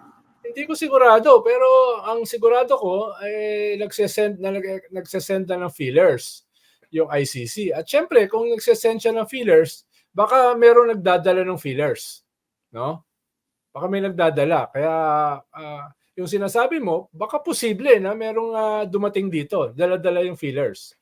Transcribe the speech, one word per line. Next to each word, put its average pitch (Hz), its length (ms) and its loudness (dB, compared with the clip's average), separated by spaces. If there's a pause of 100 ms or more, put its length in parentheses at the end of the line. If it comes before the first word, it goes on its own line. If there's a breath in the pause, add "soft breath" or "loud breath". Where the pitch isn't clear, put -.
(520)
hindi 285 160 -8
ko 320 80 -8
sigurado, 254 640 6
pero 247 260 2 (380)
ang 226 240 -6
sigurado 240 480 2
ko, 202 480 -4
eh, 208 560 -6
nagsesend 208 560 -2
na, 196 160 -6
nag-, 190 400 -8
nagsesend 190 560 -6
na 180 160 -4
ng 165 80 -8
feelers 143 720 0 (480)
yung 156 160 -2
I 143 160 -2
C 123 240 -8
C. 196 240 -6
At 160 160 -8
syempre, 277 400 2
kung 226 240 -2
nagsesend 226 480 0
siya 226 160 0
ng 220 100 -2
feelers, 196 640 2 (240)
baka 247 400 4
merong 233 440 6
nagdadala 180 440 2
ng 185 160 -4
feelers, 139 640 -6 (480)
no? 139 320 -8 (720)
Baka 160 160 -8
may 196 160 -4
nagdadala. 160 640 0
Kaya, 151 240 -2 (480)
ah, 147 440 -16 (280)
yung 180 160 -10
sinasabi 233 560 -2
mo, 170 320 -4
baka 220 240 -6
posible 240 560 2
na 196 160 -2
merong, 226 400 -6
ah, 214 320 -2
dumating 196 480 -4
dito, 147 400 -4
dala-dala 180 480 0
yung 180 160 -4
feelers. 131 640 -6